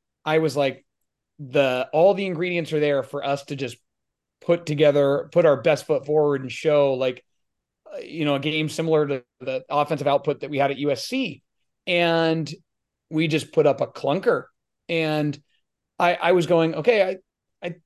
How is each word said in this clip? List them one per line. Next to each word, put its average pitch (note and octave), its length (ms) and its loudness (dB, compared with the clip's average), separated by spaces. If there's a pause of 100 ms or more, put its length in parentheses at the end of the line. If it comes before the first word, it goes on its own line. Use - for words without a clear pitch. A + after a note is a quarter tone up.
(260)
I D#3+ 140 2
was D3 180 -2
like, C3+ 280 -2 (540)
the, C3 540 0
all F3 200 6
the G3 120 -2
ingredients F3 480 -4
are D#3 60 0
there C#3+ 240 0
for C#3 200 -10
us C#3+ 220 -4
to D3 100 -10
just C3+ 220 -8 (640)
put E3+ 240 0
together, C#3+ 680 2
put F3 140 4
our C#3 160 4
best D3+ 240 0
foot D3 200 -2
forward D3 360 2
and C3 100 -10
show, C#3+ 420 2
like, B2+ 300 -4 (680)
uh, G3 60 -12
you D#3+ 260 -6
know, D3 100 2
a C3+ 40 -2
game D#3 300 -2
similar D#3+ 380 0
to C3+ 160 -6 (160)
the C3 300 -6
offensive C#3+ 380 0
output C#3+ 340 0
that C3+ 80 -10
we D3 80 -6
had C#3 140 2
at C3+ 60 -6
U C#3+ 140 -2
S C3 140 -4
C. A#3+ 380 -6 (440)
And E3 640 0 (580)
we E3 180 0
just D3+ 240 -2
put D3+ 140 2
up C3+ 160 2
a B2+ 60 -4
clunker. D#3+ 580 -2 (420)
And D#3 520 -2 (580)
I, F3 180 2
I F3 180 0
was E3+ 140 2
going, E3 280 2
"Okay, G3 280 2
I, - 640 -10
I E3+ 80 -10 (100)